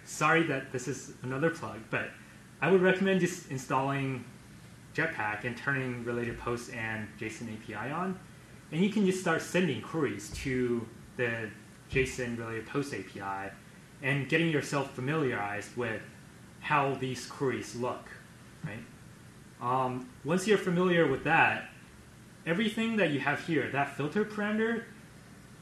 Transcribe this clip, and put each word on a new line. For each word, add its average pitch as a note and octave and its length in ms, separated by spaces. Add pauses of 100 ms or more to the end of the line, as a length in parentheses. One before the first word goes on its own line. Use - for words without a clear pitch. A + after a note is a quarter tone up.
sorry D#3+ 400
that C3+ 280
this C3 160
is C3 240 (100)
another C3+ 280
plug, A2 300 (100)
but G#2+ 180 (540)
I D3+ 80
would F#3 100
recommend F#3 400
just E3+ 300
installing C3+ 720 (680)
Jetpack G#2+ 500
and A#2+ 100
turning B2+ 500
related A#2+ 340
posts A#2+ 320
and A2 380 (120)
json A2 320
A G#2+ 60
P G#2+ 160
I A2+ 160
on. F3+ 280 (520)
And D#3+ 120
you G#3 60
can G#3 160
just F#3 160
start E3 220
sending D#3 400
queries A2+ 480
to B2 560 (320)
the A2+ 320 (400)
json B2+ 480
related A2+ 280
post C#3 280
A G2+ 80
P G2+ 180
I G2 300 (520)
and C3+ 280
getting D#3+ 180
yourself C#3 460
familiarized A#2+ 840
with A2+ 240 (600)
how C#3 340
these B2+ 320
queries A#2+ 500
look, A#2+ 320 (560)
right? - 180 (800)
Um, B2+ 480 (160)
once F3+ 220
you're G#3+ 100
familiar F3 500
with C3 180
that, B2+ 440 (760)
everything A3 520
that F3+ 140
you C#3 100
have C#3+ 260
here, C3 240
that C#3 260
filter D3 280
parameter, G#3+ 600 (760)